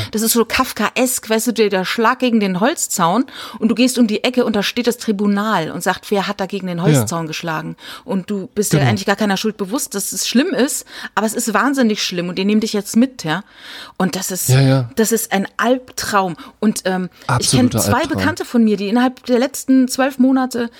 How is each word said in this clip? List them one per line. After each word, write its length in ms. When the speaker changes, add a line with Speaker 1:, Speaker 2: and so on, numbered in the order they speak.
Speaker 1:
das 120
ist 100
so 120
kafkaesk, 840
weißt 180
du, 60
der, 160
der 160
Schlag 340
gegen 200
den 200
Holzzaun 640
und 100
du 60
gehst 240
um 80
die 160
Ecke 220
und 100
da 80
steht 240
das 100
Tribunal 760
und 120
sagt, 280
wer 160
hat 120
da 80
gegen 200
den 120
Speaker 2:
Ja. 60
Speaker 1:
Holzzaun 420
geschlagen? 480
Und 280
du 240
bist 180
dir 60
Speaker 2:
Genau. 100
Speaker 1:
eigentlich 160
gar 100
keiner 220
Schuld 200
bewusst, 360
dass 180
es 160
schlimm 280
ist, 300
aber 140
es 80
ist 180
wahnsinnig 500
schlimm 260
und 100
die 60
nehmen 160
dich 120
jetzt 220
mit, 280
ja? 200
Und 180
das 160
ist, 180
Speaker 2:
Ja, 120
ja. 340
Speaker 1:
das 160
ist 200
ein 160
Albtraum. 800
Und, 260
ähm, 240
ich 120
kenn 160
Speaker 2:
Absoluter 120
Speaker 1:
zwei 200
Speaker 2:
Albtraum. 180
Speaker 1:
Bekannte 280
von 180
mir, 140
die 120
innerhalb 360
der 140
letzten 480
zwölf 320
Monate, 500